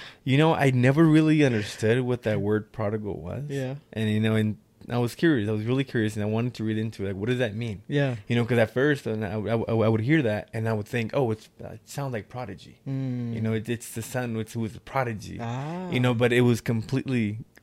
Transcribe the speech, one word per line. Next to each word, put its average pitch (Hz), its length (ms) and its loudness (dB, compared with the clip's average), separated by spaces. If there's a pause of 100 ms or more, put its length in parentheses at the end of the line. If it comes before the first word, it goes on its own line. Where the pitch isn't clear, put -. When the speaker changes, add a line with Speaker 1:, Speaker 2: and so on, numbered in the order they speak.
(240)
Speaker 1:
You 131 120 4
know, 160 180 6
I 139 160 4
never 131 340 6
really 156 400 6
understood 113 580 2
what 123 200 -2
that 107 180 0
word 104 320 0
prodigal 104 480 -4
was. 90 280 -8
Speaker 2:
Yeah. 135 280 -6 (160)
Speaker 1:
And, 110 180 -2
you 107 100 2
know, 110 160 2
and 107 220 0 (300)
I 123 100 -2
was 120 160 -2
curious. 131 340 2
I 110 40 0
was 107 120 -2
really 127 200 0
curious, 110 300 -2
and 107 80 -4
I 104 40 -2
wanted 113 280 -2
to 110 100 -6
read 110 140 -2
into 110 260 -6
it. 95 40 -4
Like, 98 80 -6
what 101 120 -4
does 123 100 0
that 113 180 -2
mean? 113 320 -8
Speaker 2:
Yeah. 139 280 0 (120)
Speaker 1:
You 120 80 2
know, 120 80 2
'cause 117 140 2
at 110 120 4
first, 135 360 0
and 110 180 -4
I, 90 80 -6
I, 107 240 -2
I 113 320 2
would 110 140 2
hear 147 200 2
that, 104 300 -2
and 113 160 -4
I 113 40 0
would 104 140 -4
think, 117 280 -4
"Oh, 123 160 0
it's, - 180 -6 (100)
it - 280 -16
sounds 139 260 -8
like 107 160 -8
Prodigy." 120 500 -14 (100)
Speaker 2:
Mm. 127 460 -6
Speaker 1:
You 113 60 -4
know, 110 140 0
it, 110 140 -4
it's 117 260 -6
the 117 80 -8
son 120 340 -6
which, 110 160 -6
who 117 80 -6
was 113 160 -6
a - 40 -16
prodigy. 107 600 -6
Speaker 2:
Ah. 147 500 -8
Speaker 1:
You 127 100 0
know, 123 140 4
but 117 180 4
it 123 100 6
was 120 180 4
completely 113 800 -2 (240)